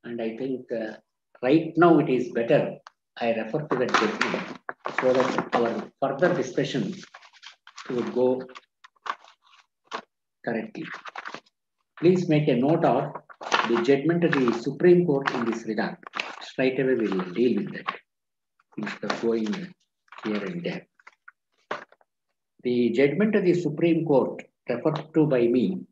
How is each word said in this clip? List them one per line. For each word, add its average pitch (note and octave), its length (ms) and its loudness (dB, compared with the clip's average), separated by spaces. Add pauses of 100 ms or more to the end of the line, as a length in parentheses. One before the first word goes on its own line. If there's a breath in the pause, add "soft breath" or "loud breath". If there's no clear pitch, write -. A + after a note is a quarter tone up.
and A#2 160 -8
I A2+ 160 -6
think, B2+ 340 -6
uh, A2 220 -6 (480)
right D#3 340 4
now E3 240 6
it C3+ 100 0
is B2+ 220 0
better A#2 460 0 (400)
I A#2 160 -2
refer A2 340 -4
to C#3 80 -2
that B2 260 -2
judgment - 580 -4 (420)
so B2+ 100 4
that B2+ 440 0
our A2+ 360 -2 (100)
further D3+ 320 2
discussion - 600 -2 (960)
would A2+ 240 -4
go B2+ 280 2 (2000)
correctly. - 400 -6 (1120)
Please F3+ 300 4
make D3+ 180 4
a C3+ 80 4
note D3 300 2
of C#3 260 2 (560)
the A#2 140 0
judgment D3 420 2
of D#3 80 2
the B2+ 220 2
Supreme F3 520 4
Court C3+ 280 0
in B2 180 -2
this A2 140 -8
regard. G2+ 320 -4 (420)
Straight C3 400 -2
away C3 160 2
we A2 120 0
will F#2 260 -4
deal A2 240 2
with - 160 -4
that - 260 -10 (800)
instead G#2 340 -8
of - 100 -4
going A2+ 320 -2 (720)
here G#3 200 -4
and F3 180 -8
there. E3+ 220 -8 (1800)
The B2 260 2
judgment D3 460 2
of F#3+ 100 2
the F3 80 4
Supreme D#3+ 520 0
Court C3 380 2 (240)
referred B2+ 460 -4
to D#3 140 4
by A#2+ 200 2
me A2 340 0 (100)